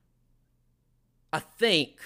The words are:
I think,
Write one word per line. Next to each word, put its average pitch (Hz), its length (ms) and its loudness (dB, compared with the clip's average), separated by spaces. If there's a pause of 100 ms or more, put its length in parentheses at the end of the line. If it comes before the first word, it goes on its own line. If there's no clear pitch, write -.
(1300)
I 156 60 -6
think, 180 680 -2